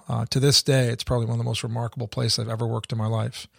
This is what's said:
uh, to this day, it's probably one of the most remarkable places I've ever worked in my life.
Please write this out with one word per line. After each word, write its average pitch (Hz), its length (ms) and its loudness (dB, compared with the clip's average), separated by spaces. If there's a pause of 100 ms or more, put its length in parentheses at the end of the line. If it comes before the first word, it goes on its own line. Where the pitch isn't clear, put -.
uh, 117 220 -2
to - 100 0
this 139 220 6
day, 131 260 4
it's 110 160 -4
probably 120 220 0
one 120 80 0
of 117 40 0
the 117 60 0
most 117 200 -2
remarkable 117 440 -6
places 120 320 0
I've 110 80 -4
ever 117 180 -2
worked 113 260 -4
in 113 60 -2
my 110 100 0
life. 113 380 -2 (120)